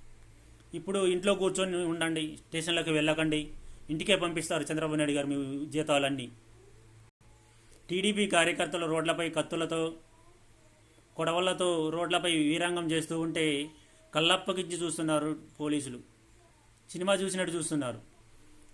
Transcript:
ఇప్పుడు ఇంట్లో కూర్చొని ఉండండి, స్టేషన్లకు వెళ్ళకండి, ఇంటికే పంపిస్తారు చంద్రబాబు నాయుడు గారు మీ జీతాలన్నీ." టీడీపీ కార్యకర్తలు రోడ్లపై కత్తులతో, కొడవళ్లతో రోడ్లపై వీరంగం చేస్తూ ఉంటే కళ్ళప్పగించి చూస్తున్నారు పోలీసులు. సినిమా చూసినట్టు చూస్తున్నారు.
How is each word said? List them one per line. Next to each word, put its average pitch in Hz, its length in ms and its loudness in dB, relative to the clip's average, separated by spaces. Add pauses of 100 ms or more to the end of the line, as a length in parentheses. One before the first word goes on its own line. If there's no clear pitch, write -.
(720)
ఇప్పుడు 190 340 0
ఇంట్లో 185 280 4
కూర్చొని 185 420 0
ఉండండి, 165 600 -2 (100)
స్టేషన్లకు 165 440 0
వెళ్ళకండి, 156 600 2 (380)
ఇంటికే 175 260 2
పంపిస్తారు 165 560 0
చంద్రబాబు 156 240 0
నాయుడు 151 160 2
గారు 143 160 0
మీ 139 380 -4
జీతాలన్నీ." 143 680 0 (1600)
టీడీపీ 202 380 2
కార్యకర్తలు 170 580 2
రోడ్లపై 160 440 0
కత్తులతో, 160 640 -2 (1200)
కొడవళ్లతో 170 760 2
రోడ్లపై 170 420 0
వీరంగం 165 600 0
చేస్తూ 160 280 -2
ఉంటే 156 500 0 (460)
కళ్ళప్పగించి 175 680 0
చూస్తున్నారు 156 540 0 (220)
పోలీసులు. 143 560 -4 (760)
సినిమా 185 240 2
చూసినట్టు 185 400 0
చూస్తున్నారు. 147 460 -2 (760)